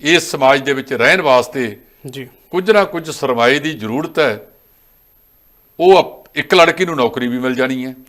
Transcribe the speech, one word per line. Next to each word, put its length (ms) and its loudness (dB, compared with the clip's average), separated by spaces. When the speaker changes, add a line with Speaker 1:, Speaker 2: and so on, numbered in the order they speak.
Speaker 1:
ਇਸ 300 0
ਸਮਾਜ 300 2
ਦੇ 120 -2
ਵਿੱਚ 200 -8
ਰਹਿਣ 280 2
ਵਾਸਤੇ 560 0
Speaker 2:
ਜੀ। 220 -14
Speaker 1:
ਕੁਝ 200 0
ਨਾ 140 4
ਕੁਝ 260 -8
ਸਰਮਾਏ 480 0
ਦੀ 140 -6
ਜ਼ਰੂਰਤ 460 -6
ਹੈ। 280 -2
ਉਹ 200 8
ਅਪ-, 340 -6
ਇੱਕ 200 -4
ਲੜਕੀ 300 4
ਨੂੰ 120 -4
ਨੌਕਰੀ 320 -2
ਵੀ 100 -4
ਮਿਲ 160 -2
ਜਾਣੀ 320 -4
ਹੈ। 80 -12